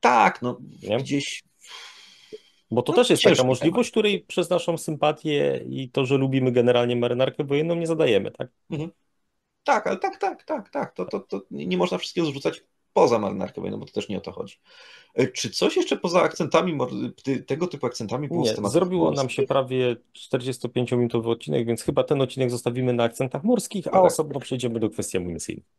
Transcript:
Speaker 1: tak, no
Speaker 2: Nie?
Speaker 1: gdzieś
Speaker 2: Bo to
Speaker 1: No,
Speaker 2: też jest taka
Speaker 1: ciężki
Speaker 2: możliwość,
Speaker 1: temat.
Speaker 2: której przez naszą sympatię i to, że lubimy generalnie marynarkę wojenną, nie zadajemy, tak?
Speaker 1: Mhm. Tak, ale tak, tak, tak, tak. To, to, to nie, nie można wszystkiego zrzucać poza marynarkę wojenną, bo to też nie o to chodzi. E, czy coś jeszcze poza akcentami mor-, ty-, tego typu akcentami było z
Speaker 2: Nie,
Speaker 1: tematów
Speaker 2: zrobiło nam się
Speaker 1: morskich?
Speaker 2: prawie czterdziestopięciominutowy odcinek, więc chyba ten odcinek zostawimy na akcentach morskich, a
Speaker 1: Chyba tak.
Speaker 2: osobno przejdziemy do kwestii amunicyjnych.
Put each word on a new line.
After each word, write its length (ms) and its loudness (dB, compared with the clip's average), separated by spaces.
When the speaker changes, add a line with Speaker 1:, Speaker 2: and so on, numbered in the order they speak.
Speaker 1:
tak, 420 6
no 200 -4
Speaker 2:
Nie? 160 0
Speaker 1:
gdzieś 440 -4
Speaker 2:
Bo 120 0
to 100 -2
Speaker 1:
No, 0 -
Speaker 2:
też 180 6
jest 120 4
taka 220 6
Speaker 1:
ciężki 0 -
Speaker 2:
możliwość, 460 2
Speaker 1:
temat. 0 -
Speaker 2:
której 340 0
przez 260 -4
naszą 280 0
sympatię 920 0
i 200 -8
to, 160 2
że 120 4
lubimy 340 2
generalnie 440 4
marynarkę 480 0
wojenną, 300 0
nie 120 -2
zadajemy, 440 2
tak? 180 -10
Speaker 1:
Mhm. 200 -6
Tak, 220 2
ale 120 -2
tak, 200 -6
tak, 260 -6
tak, 260 -8
tak. 240 -6
To, 100 -8
to, 160 -6
to 300 -10
nie, 160 -10
nie 100 -2
można 220 0
wszystkiego 280 -4
zrzucać 380 -4
poza 260 6
marynarkę 420 -4
wojenną, 200 -8
bo 60 -16
to 60 -20
też 160 -6
nie 100 -6
o 20 -6
to 120 -12
chodzi. 240 -12
E, 140 2
czy 220 -6
coś 260 0
jeszcze 220 0
poza 240 2
akcentami 520 0
mor-, 180 -4
ty-, 200 -2
tego 220 -2
typu 200 -6
akcentami 420 -6
było 180 0
z 60 2
Speaker 2:
Nie, 20 0
Speaker 1:
tematów 360 2
Speaker 2:
zrobiło 220 2
nam 160 0
się 140 -2
Speaker 1:
morskich? 0 -
Speaker 2:
prawie 540 0
czterdziestopięciominutowy 1160 -2
odcinek, 360 -2
więc 160 -2
chyba 220 2
ten 160 0
odcinek 300 0
zostawimy 420 -2
na 120 2
akcentach 400 -4
morskich, 440 0
a 20 -6
Speaker 1:
Chyba 120 6
tak. 0 -
Speaker 2:
osobno 380 2
przejdziemy 400 -4
do 100 0
kwestii 260 -6
amunicyjnych. 480 -6